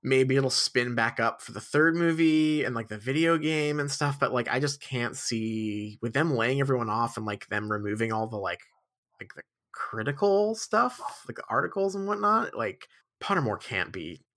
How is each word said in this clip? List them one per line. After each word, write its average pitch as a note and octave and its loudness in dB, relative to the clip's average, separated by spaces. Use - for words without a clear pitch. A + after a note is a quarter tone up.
maybe C3 6
it'll C3+ 4
spin B2 0
back A#2 0
up A2+ 0
for - -16
the A2 -10
third E3 4
movie D#3+ 4
and, B2+ -2
like, A2+ -6
the G#2+ -6
video D#3 2
game D3+ 0
and C#3+ -2
stuff, C#3+ -2
but, B2 0
like, A#2+ 0
I C3 0
just C#3 -2
can't A#2+ -4
see, A2 -4
with A#2 -4
them D3+ 2
laying B2 2
everyone B2+ 2
off A#2 0
and, A2 -6
like, G#2 -6
them G#2+ -2
removing G#2+ -2
all A2 0
the, A#2 -6
like, F2+ -4
like, - -14
the - -18
critical G3 0
stuff, A#3 -2
like, A#2 -12
the - -12
articles F#3 0
and G3 -4
whatnot, G#3 0
like, A2 -4
Pottermore C3+ 0
can't - -4
be, E2 -10